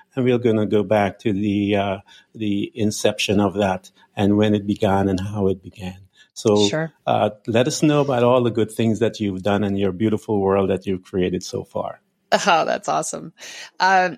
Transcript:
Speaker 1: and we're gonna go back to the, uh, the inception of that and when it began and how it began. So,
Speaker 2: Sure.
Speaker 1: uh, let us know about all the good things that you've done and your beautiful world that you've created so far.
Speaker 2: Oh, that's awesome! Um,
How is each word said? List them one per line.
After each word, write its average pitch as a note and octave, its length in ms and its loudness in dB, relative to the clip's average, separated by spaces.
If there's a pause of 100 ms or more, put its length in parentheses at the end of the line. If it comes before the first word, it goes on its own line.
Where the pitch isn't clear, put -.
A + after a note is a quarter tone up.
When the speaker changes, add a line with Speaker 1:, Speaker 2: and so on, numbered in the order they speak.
(140)
Speaker 1:
and B2 120 0
we're B2 120 4
gonna A2 280 2
go G#2 160 0
back G2+ 380 0
to A2+ 120 -2
the, G2+ 440 0
uh, G2 220 -2 (360)
the G#2 400 -4
inception G#2+ 680 0
of G2 140 2
that F#2+ 360 -2 (240)
and G2+ 220 2
when G#2 180 4
it G2+ 120 -2
began G2 420 0
and F#2 120 0
how G2+ 280 -4
it F#2 140 -2
began. F#2 340 -14 (380)
So, G#2 320 4
Speaker 2:
Sure. D#3 260 -4 (140)
Speaker 1:
uh, G#2+ 240 2 (160)
let A#2+ 220 2
us - 140 -2
know D3 180 4
about C3 240 0
all B2 180 6
the A#2+ 80 0
good G#2+ 220 0
things A2+ 280 0
that A2 200 0
you've F#2+ 220 -4
done G2+ 220 0
and G2 140 -2
your G2 140 0
beautiful G#2+ 480 -2
world F#2+ 300 2
that F#2+ 160 -4
you've F#2 180 -4
created F#2 400 -2
so G2 180 -8
far. G2+ 380 -10 (320)
Speaker 2:
Oh, F3+ 320 2
that's - 240 -4
awesome! D#3 460 -6 (440)
Um, F#3 400 2